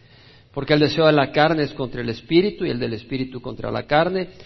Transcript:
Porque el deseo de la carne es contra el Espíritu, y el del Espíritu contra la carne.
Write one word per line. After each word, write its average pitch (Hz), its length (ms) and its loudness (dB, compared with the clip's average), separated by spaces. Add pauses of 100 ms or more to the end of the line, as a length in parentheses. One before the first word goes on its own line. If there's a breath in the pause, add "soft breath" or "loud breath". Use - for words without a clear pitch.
(520 soft breath)
Porque 139 200 -4
el 151 80 4
deseo 156 260 2
de 156 60 6
la 143 180 4
carne 156 340 2
es - 100 -6
contra 123 260 -8
el 120 80 -4
Espíritu, 170 560 0
y 151 60 -2
el 123 80 -4
del 117 160 -4
Espíritu 127 480 -8
contra 117 280 -8
la 113 160 -4
carne. 175 440 0 (160 loud breath)